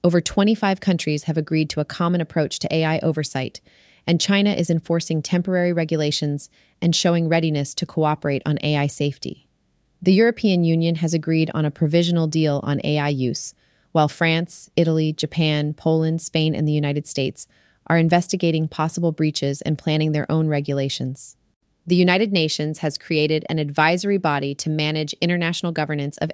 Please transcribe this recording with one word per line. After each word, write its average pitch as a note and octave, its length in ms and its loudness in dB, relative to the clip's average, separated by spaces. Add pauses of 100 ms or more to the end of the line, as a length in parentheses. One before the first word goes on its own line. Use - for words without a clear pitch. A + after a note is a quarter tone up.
Over F3 160 4
twenty-five G3+ 600 0
countries D#3+ 440 -2
have D#3+ 140 -2
agreed D#3 320 0
to D3+ 100 -4
a D3 60 -2
common F3 340 0
approach D#3 380 -2
to - 120 -4
A D#3+ 140 0
I D#3 140 0
oversight, D3 640 -4 (440)
and E3+ 140 2
China G3+ 320 2
is E3 160 0
enforcing E3 540 -2
temporary F3 500 0
regulations D3+ 800 -2 (320)
and E3+ 120 2
showing E3+ 320 2
readiness D#3 500 0
to E3 100 -4
cooperate D3+ 580 0
on D3+ 180 0
A D3+ 140 0
I C#3+ 100 0
safety. - 600 -6 (540)
The F#3 100 4
European G#3 500 4
Union E3 340 2
has E3 180 -2
agreed D#3+ 400 0
on D#3 100 -2
a D3 60 0
provisional E3+ 560 2
deal D#3 380 0
on C#3+ 200 -2
A D3+ 140 0
I D3 100 0
use, C3 460 -4 (380)
while D3+ 160 4
France, E3 680 -2
Italy, D#3+ 380 2
Japan, D3+ 580 0
Poland, D#3+ 480 0
Spain, D#3+ 340 0
and D3+ 140 0
the D3+ 40 2
United D3 340 -2
States - 400 -4 (400)
are E3 100 2
investigating E3 720 2
possible E3 420 -2
breaches D3+ 520 -2
and D3+ 160 -2
planning D#3 340 0
their D3+ 180 -2
own D#3+ 180 2
regulations. C#3 880 -4 (480)
The F3 100 4
United F#3 340 4
Nations D#3 500 -2
has D3+ 180 -4
created D3+ 500 0
an D#3+ 100 -2
advisory E3+ 600 2
body C#3+ 380 0
to - 120 -6
manage D3+ 540 -2
international E3+ 500 0
governance D3 460 -4
of D#3+ 140 -2